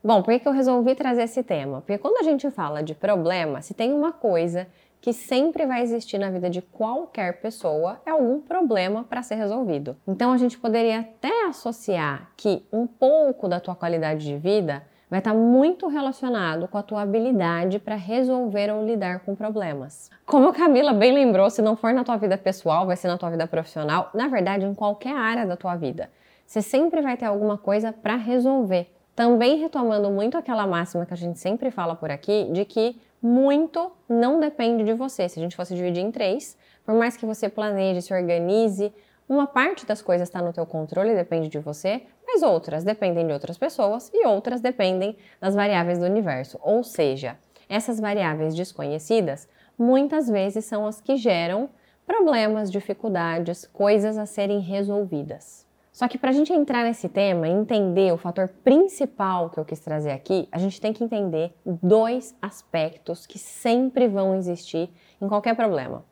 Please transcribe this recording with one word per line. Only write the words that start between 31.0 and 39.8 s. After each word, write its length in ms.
que 80
a 40
gente 220
sempre 320
fala 240
por 160
aqui, 400
de 140
que 340
muito 680
não 280
depende 460
de 100
você. 360
Se 100
a 20
gente 140
fosse 180
dividir 300
em 80
três, 460
por 80
mais 220
que 100
você 220
planeje, 540
se 120
organize, 800
uma 180
parte 380